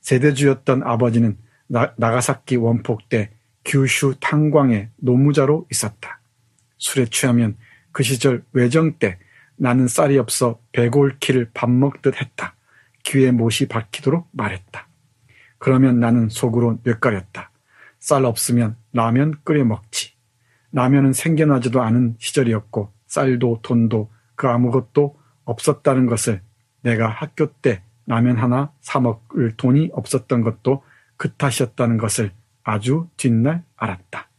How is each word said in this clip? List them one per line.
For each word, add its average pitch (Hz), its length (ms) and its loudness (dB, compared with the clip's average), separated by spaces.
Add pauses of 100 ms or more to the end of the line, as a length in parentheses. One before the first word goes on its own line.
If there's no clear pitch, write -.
세대주였던 135 800 2
아버지는 117 560 0 (300)
나-, 123 280 -2
나가사키 120 600 -2
원폭 117 520 -2
때 107 220 -2 (340)
규슈 135 560 0
탄광의 143 760 2
노무자로 143 760 2
있었다. - 500 -8 (580)
술에 - 280 -2
취하면 117 500 0 (360)
그 - 100 -4
시절 123 500 0
외정 139 460 2
때 92 200 -2 (380)
나는 127 300 2
쌀이 139 320 2
없어 117 420 -2 (120)
배골키를 127 800 0
밥 - 160 -2
먹듯 135 500 0
했다. - 360 -12 (480)
귀에 131 260 2
못이 117 380 0
박히도록 139 640 -4
말했다. - 560 -10 (720)
그러면 131 420 4
나는 117 280 2
속으로 117 540 -2
뇌까렸다. 113 680 -4 (500)
쌀 135 240 2
없으면 117 520 0 (160)
라면 123 420 0 (100)
끓여 147 200 0
먹지. - 480 -6 (600)
라면은 135 400 2
생겨나지도 131 680 0
않은 117 360 0
시절이었고 110 720 -4 (140)
쌀도 123 560 -2
돈도 117 480 0 (240)
그 - 140 -2
아무것도 123 680 0 (280)
없었다는 131 600 0
것을 110 360 -2 (380)
내가 113 280 0
학교 151 380 -4
때 117 360 -2 (240)
라면 120 320 2
하나 127 420 -2
사 - 180 -4
먹을 117 580 -2
돈이 143 360 2
없었던 123 480 -4
것도 123 420 -2 (340)
그 - 180 -6
탓이었다는 120 640 -2
것을 107 340 -4 (320)
아주 123 520 -2
뒷날 135 480 0 (120)
알았다. - 520 -10 (100)